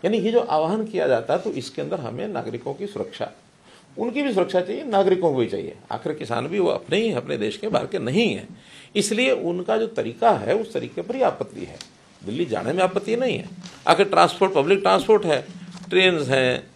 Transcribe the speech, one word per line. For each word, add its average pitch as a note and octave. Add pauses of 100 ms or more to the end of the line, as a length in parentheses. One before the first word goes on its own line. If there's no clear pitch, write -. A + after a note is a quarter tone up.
यानी G#3+
ये G#3
जो A#3
आह्वान F3
किया E3+
जाता B2+
है, F3
तो -
इसके C#3
अंदर D#3
हमें B2+
नागरिकों A#2+
की G3+
सुरक्षा, - (640)
उनकी A#3+
भी C#4
सुरक्षा F#3
चाहिए, A3
नागरिकों F#3
को C3
भी A2+
चाहिए। - (160)
आखिर A2+
किसान A#2+
भी F#3+
वो F3
अपने -
ही, A3
अपने C#3
देश G#2
के, G#3
बाहर D3+
के -
नहीं C#3+
हैं, - (380)
इसलिए A3+
उनका F3+
जो A3
तरीका A#2+
है, B2
उस A3
तरीके B2
पर G#3
ही C4+
आपत्ति -
है। - (280)
दिल्ली C3
जाने A#2
में F#3
आपत्ति G3+
नहीं A#3+
है। - (380)
आखिर F#3+
ट्रांसपोर्ट, F#3+
पब्लिक E3
ट्रांसपोर्ट F#3+
है, C#3 (440)
ट्रेन्स F3+
हैं B2+